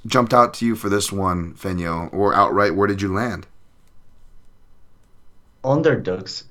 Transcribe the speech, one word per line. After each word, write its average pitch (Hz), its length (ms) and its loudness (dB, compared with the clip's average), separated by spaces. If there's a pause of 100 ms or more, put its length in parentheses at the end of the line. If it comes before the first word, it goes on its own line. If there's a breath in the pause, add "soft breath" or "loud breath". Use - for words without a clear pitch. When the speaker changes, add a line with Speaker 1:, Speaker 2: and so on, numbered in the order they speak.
Speaker 1:
jumped 120 280 2
out 120 200 4
to 117 120 -2
you 113 100 0
for 104 140 -6
this 101 220 0
one, 92 420 -2
Feño? 85 580 -6
Or 98 220 2
outright, 101 400 4
where 101 120 2
did 98 160 -2
you 95 100 -2
land? 101 340 -4 (2250)
Speaker 2:
Underdogs. 131 880 -2